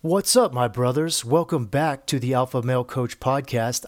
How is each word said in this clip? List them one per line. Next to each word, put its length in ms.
What's 280
up, 180
my 140
brothers? 540
Welcome 440
back 400
to 120
the 140
Alpha 300
Male 220
Coach 360
Podcast. 680